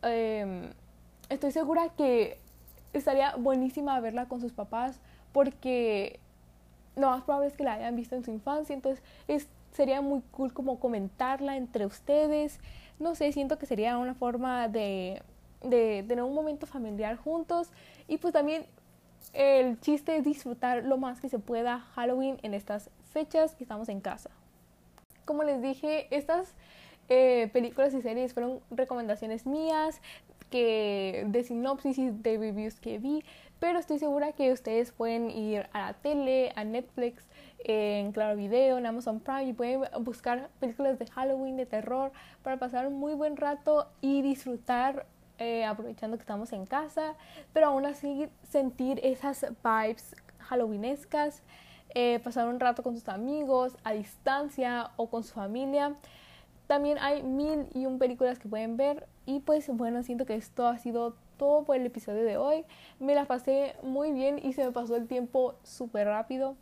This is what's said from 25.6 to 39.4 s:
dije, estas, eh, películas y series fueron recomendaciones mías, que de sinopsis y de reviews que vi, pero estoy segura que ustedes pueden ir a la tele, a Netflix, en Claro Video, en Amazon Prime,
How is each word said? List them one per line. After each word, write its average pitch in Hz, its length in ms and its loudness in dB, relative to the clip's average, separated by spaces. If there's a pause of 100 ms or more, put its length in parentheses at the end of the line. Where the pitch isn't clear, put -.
dije, 269 540 -2
estas, 330 400 -2 (520)
eh, 254 460 6
películas 254 400 4
y 262 80 0
series 247 320 -2
fueron 247 260 -2 (100)
recomendaciones 233 760 -2
mías, 311 560 0 (500)
que 208 800 2
de 240 140 2
sinopsis 262 540 -2
y 262 120 2
de 220 280 0
reviews 214 420 -4
que 220 200 -6
vi, 285 240 -2 (360)
pero 349 200 2
estoy 302 200 -2
segura 294 340 0
que 269 180 4
ustedes 240 400 0
pueden 226 400 -2
ir 214 400 -4
a 196 160 -6
la 202 60 -8
tele, 262 600 2
a 214 100 -4
Netflix, 240 600 -4 (380)
en 208 480 0
Claro 214 240 0
Video, 240 420 4
en 247 80 -2
Amazon 226 360 -4
Prime, 269 240 -4